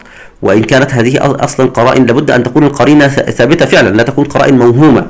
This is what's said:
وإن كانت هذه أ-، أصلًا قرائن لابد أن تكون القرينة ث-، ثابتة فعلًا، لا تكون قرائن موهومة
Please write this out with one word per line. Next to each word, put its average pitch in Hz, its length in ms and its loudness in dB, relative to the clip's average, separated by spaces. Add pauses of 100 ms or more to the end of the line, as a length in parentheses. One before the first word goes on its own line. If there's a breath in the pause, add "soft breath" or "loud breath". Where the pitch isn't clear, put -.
(420 loud breath)
وإن 104 200 0
كانت 131 320 -2
هذه 123 220 0
أ-، 135 280 -2
أصلًا - 260 -2
قرائن 127 360 0
لابد 127 240 -2
أن 123 120 0
تكون 151 220 0
القرينة 143 440 2
ث-، - 220 -4
ثابتة 127 360 0
فعلًا، 117 300 0
لا 117 60 2
تكون 143 220 -2
قرائن 139 340 0
موهومة 120 520 2